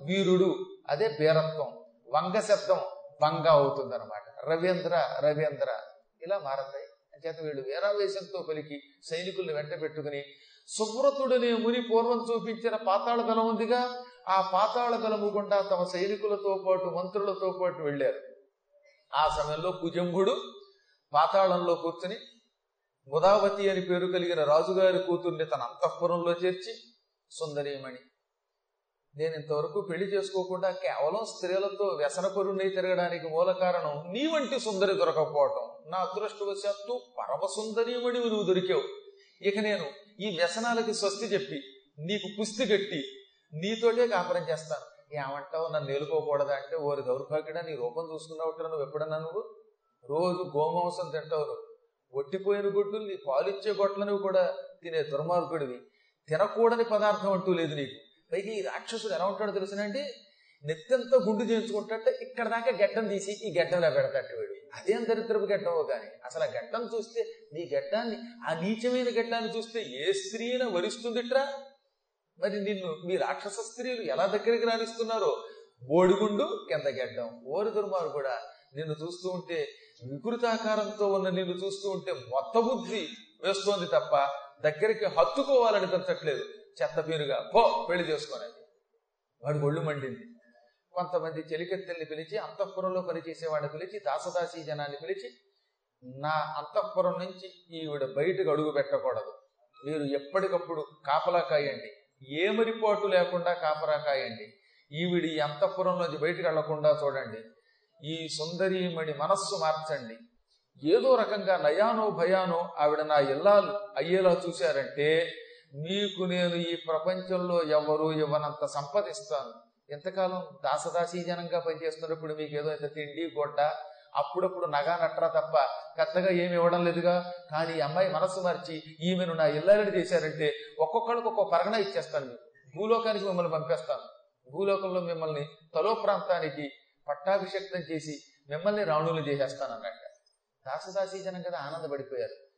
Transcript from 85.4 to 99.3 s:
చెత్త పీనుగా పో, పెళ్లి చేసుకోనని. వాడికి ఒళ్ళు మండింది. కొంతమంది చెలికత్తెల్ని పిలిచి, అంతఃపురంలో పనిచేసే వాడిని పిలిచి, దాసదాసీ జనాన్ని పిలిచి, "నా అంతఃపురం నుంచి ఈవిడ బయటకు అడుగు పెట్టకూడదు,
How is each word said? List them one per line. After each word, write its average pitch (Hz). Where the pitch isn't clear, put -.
చెత్త 151
పీనుగా 139
పో, 233
పెళ్లి 170
చేసుకోనని. 117
వాడికి 147
ఒళ్ళు 151
మండింది. 139
కొంతమంది 165
చెలికత్తెల్ని 170
పిలిచి, 156
అంతఃపురంలో 185
పనిచేసే 165
వాడిని 147
పిలిచి, 185
దాసదాసీ 165
జనాన్ని 147
పిలిచి, 196
"నా 147
అంతఃపురం 156
నుంచి 185
ఈవిడ 151
బయటకు 160
అడుగు 151
పెట్టకూడదు, 135